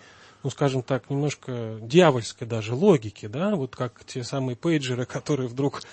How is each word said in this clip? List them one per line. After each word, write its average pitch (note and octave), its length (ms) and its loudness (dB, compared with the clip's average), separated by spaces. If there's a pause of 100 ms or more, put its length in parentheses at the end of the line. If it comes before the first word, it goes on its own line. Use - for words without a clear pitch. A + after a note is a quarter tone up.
(440)
ну, C#3 60 -4
скажем C3 320 0
так, C3 260 -4
немножко B2+ 720 -4
дьявольской B2+ 640 4
даже A2+ 280 -4
логики, C#3 520 2
да, E3+ 300 -2
вот C3+ 180 -6
как - 300 -8
те - 180 -8
самые C3 340 -4
пейджеры, B2+ 500 0
<laughs> - 0 -
которые C3+ 420 -2
вдруг C3+ 340 -2 (100)